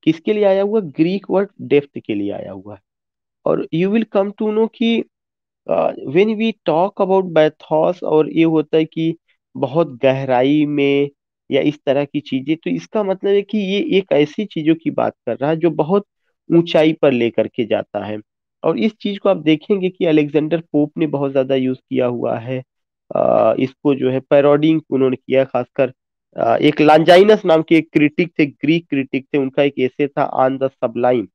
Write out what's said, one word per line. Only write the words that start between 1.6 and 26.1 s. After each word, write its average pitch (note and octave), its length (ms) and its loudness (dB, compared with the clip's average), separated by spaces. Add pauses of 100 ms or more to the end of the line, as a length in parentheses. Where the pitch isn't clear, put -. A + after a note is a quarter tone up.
depth C#3 380 0
के - 160 -8
लिए G2+ 180 -4
आया F#2+ 200 -12
हुआ G2 220 -16
है। G2 60 -20 (680)
और - 280 -2
you F3+ 160 0
will A3 160 0 (100)
come G3+ 160 0 (100)
to G#3+ 120 -2
know A3 200 0
कि, A3+ 260 -2 (720)
अ, - 220 0
when F3+ 360 0
we A3 240 -2 (160)
talk F3 320 0
about F#3+ 320 0
bathos, D#3+ 720 0
और D#3 280 0
ये E3 140 0
होता D#3+ 320 0
है D#3+ 80 2
कि E3 320 -4 (400)
बहुत C3+ 320 -2 (140)
गहराई C3+ 640 2
में C#3+ 440 0 (400)
या C3+ 100 2
इस D3 260 -2
तरह C#3 180 0
की D3 160 -6
चीजें, C3+ 360 -4
तो F3+ 140 -8
इसका F3 320 -6
मतलब F#3+ 300 -2
है G3+ 100 2
कि G#3 160 -6
ये F#3+ 400 -2
एक G3 140 -2
ऐसी D3 320 0
चीजों D#3+ 300 -2
की D#3+ 160 -4
बात A#2+ 240 -4 (120)
कर A2+ 100 -4
रहा C#3 140 -2
है E3 60 0
जो D#3+ 140 0
बहुत D#3+ 360 -2 (460)
ऊंचाई E3 400 4
पर D3 200 2
लेकर A#2 360 0
के - 160 -6
जाता G#2 400 -4
है। G#2+ 140 -8 (460)
और D#3+ 140 0
इस G#3+ 220 0
चीज G3+ 180 -6
को - 100 -2
आप F#3+ 80 2
देखेंगे F3 540 0
कि F3+ 140 -6
Alexander D#3 560 0
पोप D3 380 -2
ने D#3+ 80 -2
बहुत C#3+ 260 -4
ज्यादा C3+ 220 0
यूज़ B2+ 240 -2
किया B2+ 280 -4
हुआ A#2+ 320 -4
है। B2+ 240 -8 (540)
अ, A2+ 420 2
इसको C#3 360 -2
जो B2+ 160 -2
है C3 100 -2
paroding D3 600 2 (100)
उन्होंने C3 260 0
किया, C3 280 0
खासकर, B2+ 480 -4 (440)